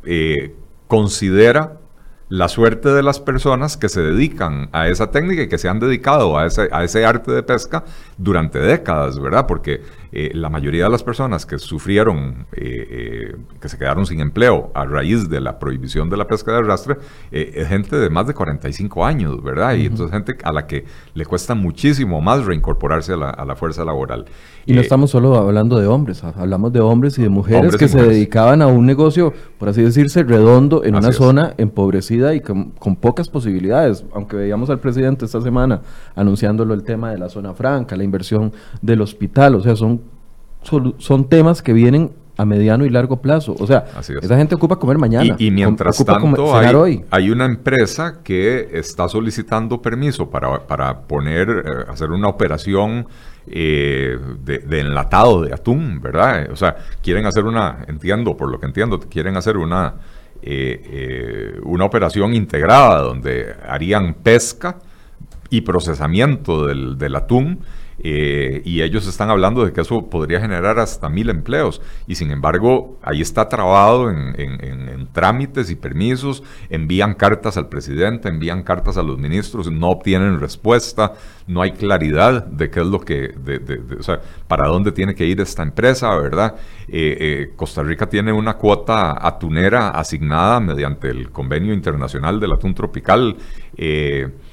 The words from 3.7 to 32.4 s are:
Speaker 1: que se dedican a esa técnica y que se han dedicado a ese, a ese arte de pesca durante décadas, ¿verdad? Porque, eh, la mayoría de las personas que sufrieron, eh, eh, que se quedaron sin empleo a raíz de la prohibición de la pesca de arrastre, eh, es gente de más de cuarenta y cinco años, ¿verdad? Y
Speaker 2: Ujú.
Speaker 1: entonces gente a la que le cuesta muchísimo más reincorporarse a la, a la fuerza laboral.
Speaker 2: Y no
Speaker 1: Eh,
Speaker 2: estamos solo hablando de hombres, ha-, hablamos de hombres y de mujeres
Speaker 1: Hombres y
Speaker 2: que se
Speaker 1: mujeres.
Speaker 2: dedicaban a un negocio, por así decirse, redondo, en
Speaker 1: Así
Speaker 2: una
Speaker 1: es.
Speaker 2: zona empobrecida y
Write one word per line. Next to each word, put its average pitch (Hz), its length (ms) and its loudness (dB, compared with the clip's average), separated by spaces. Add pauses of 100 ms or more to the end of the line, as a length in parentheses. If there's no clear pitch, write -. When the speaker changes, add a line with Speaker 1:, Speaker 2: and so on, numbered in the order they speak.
Speaker 1:
que 107 120 -2
se 92 120 -2
dedican 80 720 -2
a 82 160 0
esa 90 240 0
técnica 165 300 0
y 98 60 -4
que - 100 -2
se - 100 -4
han 98 100 -2
dedicado 123 600 2
a 80 80 2
ese, 92 260 0
a 80 100 0
ese 110 220 0
arte 117 260 0
de 123 140 0
pesca 127 400 -4 (320)
durante 85 420 0
décadas, 78 640 0
¿verdad? 82 260 0
Porque, 76 360 -4 (320)
eh, 73 200 -6
la 80 160 -6
mayoría 78 340 -2
de 104 60 2
las 120 120 0
personas 120 440 -6
que 78 120 -8
sufrieron, 82 920 -2
eh, 62 340 -8 (460)
eh, 53 40 -16 (240)
que - 80 -12
se - 100 -12
quedaron 71 260 -2
sin 82 160 -4
empleo 76 540 2
a 69 100 -4
raíz 78 460 -2
de 73 100 -4
la 62 180 -6
prohibición 69 520 -4
de 98 80 -2
la 104 80 -4
pesca 110 260 -4
de 117 60 0
arrastre, 110 380 -2 (340)
eh, - 240 -6
es 76 140 -4
gente 101 280 -2
de 107 140 2
más 90 160 0
de 143 80 -4
cuarenta 78 340 -6
y 73 60 -6
cinco 95 320 -4
años, 85 360 -2
¿verdad? 73 320 -2
Y 76 120 0
Speaker 2:
Ujú. - 60 -2
Speaker 1:
entonces 87 200 -4
gente 104 320 -6
a 80 80 -4
la 76 140 -4
que 69 180 -8 (300)
le 78 100 -6
cuesta - 300 -4
muchísimo 104 680 0
más 120 240 2
reincorporarse 80 720 0
a - 20 0
la, 71 140 -4
a - 160 -10
la 67 100 -8
fuerza 82 300 -6
laboral. 65 400 -6 (400)
Speaker 2:
Y 127 80 6
no 123 60 8
Speaker 1:
Eh, - 20 6
Speaker 2:
estamos 135 280 4
solo 127 260 6
hablando 107 420 4
de 101 80 4
hombres, 113 380 0
ha-, 82 120 -10
hablamos 95 380 0
de 120 60 4
hombres 120 380 4
y 123 40 2
de 107 80 4
mujeres 98 320 4
Speaker 1:
Hombres 180 120 4
y - 40 2
Speaker 2:
que 151 100 6
se - 80 4
Speaker 1:
mujeres. 117 200 8
Speaker 2:
dedicaban 113 440 6
a 147 60 6
un 123 180 8
negocio, 147 480 4 (260)
por 104 120 -2
así 110 120 4
decirse, 143 420 4
redondo, 123 600 6
en 104 100 2
Speaker 1:
Así 101 100 4
Speaker 2:
una 120 60 6
Speaker 1:
es. 120 60 2
Speaker 2:
zona 135 400 6
empobrecida 107 800 2
y 151 80 -2